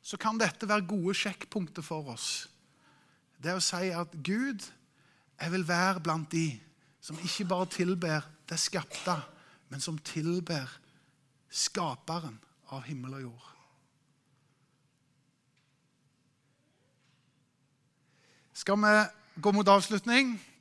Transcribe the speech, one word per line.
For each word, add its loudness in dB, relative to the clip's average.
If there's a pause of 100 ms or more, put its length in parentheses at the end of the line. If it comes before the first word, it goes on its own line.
Så -10
kan -2
dette 0
være 2
gode 0
sjekkpunkter -6
for -8
oss. -6 (920)
Det -4
å 0
si 0
at -4 (100)
Gud, -2 (800)
jeg -4
vil 0
være 2
blant -2
de 0 (480)
som -12
ikke -4
bare 0
tilber 0 (220)
det -4
skapte, -2 (560)
men -8
som -4
tilber -4 (800)
skaperen -4 (320)
av -12
himmel -10
og -12
jord. -16 (4000)
Skal 4
vi 8 (480)
gå 4
mot 8
avslutning? 4 (260)